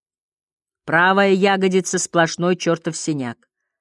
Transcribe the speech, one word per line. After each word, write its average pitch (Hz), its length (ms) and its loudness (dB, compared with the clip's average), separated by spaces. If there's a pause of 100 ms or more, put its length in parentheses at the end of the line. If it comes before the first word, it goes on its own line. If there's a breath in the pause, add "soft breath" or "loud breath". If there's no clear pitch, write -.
(840)
Правая 190 460 2
ягодица — 190 680 0
сплошной 170 560 -2
чертов 165 400 -4
синяк. 135 520 -8 (320)